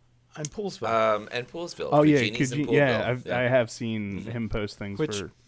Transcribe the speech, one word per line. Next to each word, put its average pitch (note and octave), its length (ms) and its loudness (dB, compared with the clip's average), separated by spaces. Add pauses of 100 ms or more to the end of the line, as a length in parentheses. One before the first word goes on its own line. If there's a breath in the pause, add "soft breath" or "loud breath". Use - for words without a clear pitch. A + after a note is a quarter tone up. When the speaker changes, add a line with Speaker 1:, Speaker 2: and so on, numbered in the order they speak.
(360)
Speaker 1:
And D3 140 -10
Poolesville. F#3+ 380 -6
Speaker 2:
Um, A2 440 2
and B2 160 -6
Poolesville. E3+ 440 -8
Speaker 3:
Oh, D3+ 120 8
yeah, D3 160 6
Speaker 2:
Cugini's A#2 320 0
in D3 140 -2
Speaker 3:
Cugi-, A#2+ 60 -2
yeah, C3 300 4
Speaker 2:
Poolesville. - 40 -2
Speaker 3:
I've, B2 200 -4
Speaker 2:
Yeah. A#2+ 120 -2
Speaker 3:
I B2+ 40 0
have B2 280 2
seen G#2 500 -4
Speaker 2:
Mm-hmm. G#2+ 100 -10
Speaker 3:
him A#2 180 -4
post G#2 300 -4
things G2+ 200 -8
Speaker 1:
Which, G#2+ 200 -2
Speaker 3:
for F#2 140 -8 (140)